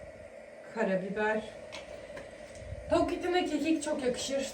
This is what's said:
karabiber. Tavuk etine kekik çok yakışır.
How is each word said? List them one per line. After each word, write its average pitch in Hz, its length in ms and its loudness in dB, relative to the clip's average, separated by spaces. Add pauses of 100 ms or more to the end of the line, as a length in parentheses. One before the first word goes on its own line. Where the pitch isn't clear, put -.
(760)
karabiber. 208 680 2 (1500)
Tavuk 339 220 6
etine 359 320 2
kekik 302 380 4
çok 294 200 0
yakışır. 262 520 0